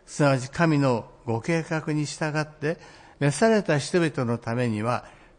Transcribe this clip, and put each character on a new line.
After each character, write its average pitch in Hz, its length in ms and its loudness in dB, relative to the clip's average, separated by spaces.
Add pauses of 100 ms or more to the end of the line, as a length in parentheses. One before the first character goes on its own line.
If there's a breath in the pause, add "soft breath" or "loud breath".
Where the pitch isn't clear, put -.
す - 180 -2
な 139 60 6
わ 135 80 4
ち 127 120 -6
神 160 280 2
の 127 320 0 (160)
ご 113 160 -2
計 165 260 -2
画 156 260 -4
に 151 120 -2
従 151 320 -4
っ 151 80 -2
て 151 320 -6 (420 loud breath)
召 143 120 2
さ 226 180 4
れ 214 140 4
た 151 140 2
人 175 220 0
々 143 260 0
の 117 120 -2
た 113 180 -4
め 123 120 0
に 107 160 -2
は、 117 220 -4 (340 loud breath)